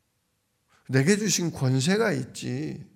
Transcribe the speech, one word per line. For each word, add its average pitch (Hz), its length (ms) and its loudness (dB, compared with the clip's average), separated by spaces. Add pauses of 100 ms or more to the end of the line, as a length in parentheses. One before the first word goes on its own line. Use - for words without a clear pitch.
(880)
내게 139 280 4
주신 180 360 0
권세가 160 600 2
있지, 135 720 -6 (120)